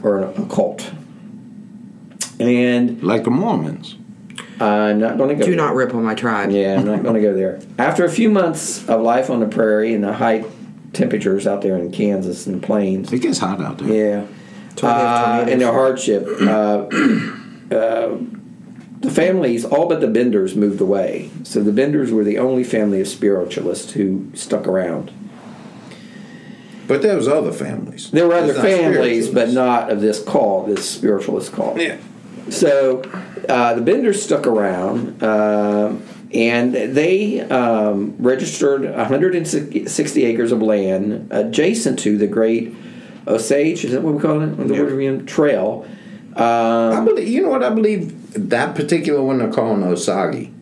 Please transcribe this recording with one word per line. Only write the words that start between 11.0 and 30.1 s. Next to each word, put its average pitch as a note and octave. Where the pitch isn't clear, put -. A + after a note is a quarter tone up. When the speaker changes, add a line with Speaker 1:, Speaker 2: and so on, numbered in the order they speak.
Speaker 1:
out G2+
there F#2+
in F2
Kansas F#2+
and F2+
the -
plains. F#2+
Speaker 2:
It B2
gets -
hot F#2+
out B1+
there. -
Speaker 1:
Yeah. G#2
Speaker 3:
That's -
why A#2+
they A#2
have A#2
Speaker 1:
Uh, C3
and B2+
their A#2+
Speaker 3:
tornadoes. C3
Speaker 1:
hardship, G2+
uh, G#2+
<clears throat> -
uh, A2+
the C3
families, D#3+
all D#3+
but D#3+
the -
Benders, G#2+
moved G2+
away. F#2+
So -
the G#2
Benders C3+
were A2
the G#2
only B2+
family G#2
of F#2+
spiritualists F#2
who F#2+
stuck -
around. F2+
Speaker 2:
But C3+
there G#3
was A#2+
other D3
families. -
Speaker 1:
There E3+
were E3+
other D3+
Speaker 2:
It's C3+
not C3
Speaker 1:
families, B2+
but A#2
Speaker 2:
spiritualists. B2
Speaker 1:
not B2
of G#2
this G#2+